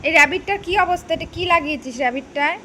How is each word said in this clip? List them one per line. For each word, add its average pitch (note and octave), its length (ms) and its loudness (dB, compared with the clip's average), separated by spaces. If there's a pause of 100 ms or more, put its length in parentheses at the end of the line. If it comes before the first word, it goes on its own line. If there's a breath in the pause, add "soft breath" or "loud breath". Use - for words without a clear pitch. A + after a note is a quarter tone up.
এই D#4 120 2
র‍্যাবিটটার F#4 480 2
কি F4 80 -2 (120)
অবস্থা? F4 320 -2
এটা E4 180 -8
কি F4 80 -4 (100)
লাগিয়েছিস C#4+ 500 -2
র‍্যাবিটটায়? C#4+ 600 -2